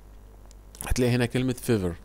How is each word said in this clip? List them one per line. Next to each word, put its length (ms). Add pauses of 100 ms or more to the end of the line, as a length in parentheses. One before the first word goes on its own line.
(880)
هتلاقي 240
هنا 140
كلمة 260
فيفر، 420 (100)